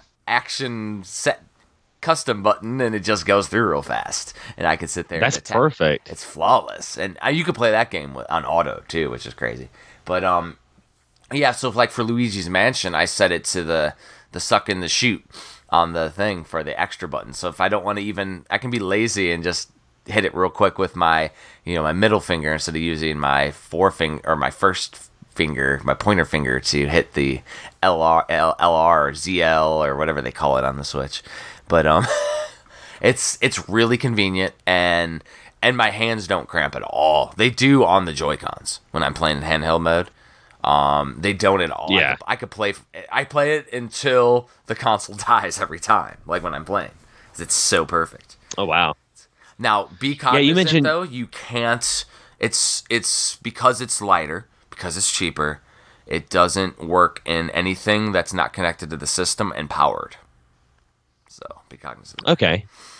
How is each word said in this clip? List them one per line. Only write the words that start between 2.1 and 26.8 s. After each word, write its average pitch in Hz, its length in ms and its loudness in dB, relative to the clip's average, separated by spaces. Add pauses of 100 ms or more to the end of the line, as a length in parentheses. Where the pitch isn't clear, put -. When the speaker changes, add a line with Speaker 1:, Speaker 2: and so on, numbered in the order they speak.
Speaker 1:
button, 107 360 0
and 117 140 0
it 107 60 -2
just 95 260 -2
goes 101 220 4
through 104 240 2
real 71 100 0
fast, - 520 -6 (220)
and 85 120 -2
I 80 80 2
can 82 120 -6
sit 85 220 -8
there 85 80 -6
and 80 80 0
Speaker 2:
That's 135 120 0
Speaker 1:
attack. - 180 -6
Speaker 2:
perfect. 113 560 0
Speaker 1:
It's - 120 -14
flawless, 87 720 0
and, 90 300 -8
uh, 123 40 0
you 160 140 0
can 156 120 -4
play 113 160 2
that 113 180 2
game 71 240 -8
with, 65 160 -12
on 78 160 -2
auto 71 420 -2
too, 80 220 -2
which 62 160 -10
is 62 80 -14
crazy. 62 360 -8 (360)
But, 90 180 -2
um, 87 340 0 (760)
yeah, 139 180 2
so 127 180 -4
if, 104 60 -6
like, 120 160 4
for 120 120 -2
Luigi's 110 460 -2
Mansion, 95 440 2
I 80 120 2
set 90 260 2
it 85 140 -2
to 90 180 -2
the, 78 300 0 (380)
the - 80 -10
suck - 300 0
and 92 140 -2
the 82 40 -4
shoot 113 380 0 (440)
on 85 240 4
the 82 160 -2
thing 92 360 -4
for 80 180 -6
the 73 160 -6
extra 90 300 -6
button. 58 240 -8
So - 160 -6
if 80 100 -8
I 92 80 0
don't 98 160 -2
wanna 104 180 -4
even, 95 480 -8
I 104 80 0
can 127 120 -8
be 117 100 -4
lazy 101 520 0
and 85 120 -2
just 87 260 -4 (360)
hit 104 180 0
it 92 120 -2
real 90 140 0
quick 98 280 0
with 95 180 -2
my, 80 360 2 (340)
you 87 100 -4
know, 80 80 0
my 78 100 0
middle 104 280 4
finger 78 320 -2
instead 78 220 -4
of 80 60 -4
using 80 380 -2
my 71 320 2
forefinger 82 720 0
or 80 140 0
my 67 140 0
first - 580 -2 (220)
finger, 69 520 0
my 69 100 2
pointer 92 320 2
finger, 65 360 0
to 71 260 0